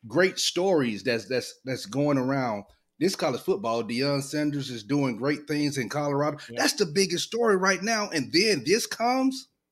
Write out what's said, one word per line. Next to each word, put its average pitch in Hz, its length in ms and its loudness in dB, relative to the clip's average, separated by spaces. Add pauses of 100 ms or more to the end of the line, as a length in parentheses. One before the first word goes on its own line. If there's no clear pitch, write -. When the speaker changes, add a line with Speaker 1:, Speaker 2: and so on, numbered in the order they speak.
Speaker 1:
great 175 320 2
stories 143 640 0
that's, 113 260 -2
that's, 123 340 -4
that's 131 220 -6
going 139 320 0
around. 127 460 -2 (360)
This 185 160 0
college 135 260 -2
football, 117 420 0
Deion 135 380 0
Sanders 147 480 -2
is 117 140 -10
doing 135 320 2
great 143 320 -2
things 147 300 0
in 117 100 0
Colorado. 143 500 0 (120)
Speaker 2:
Yeah. 117 120 -6
Speaker 1:
That's 269 120 2
the 202 120 0
biggest 170 400 0
story 226 300 2
right 185 260 2
now. 214 280 0
And 123 240 -2
then 180 320 2
this 202 200 2
comes, 262 640 0 (240)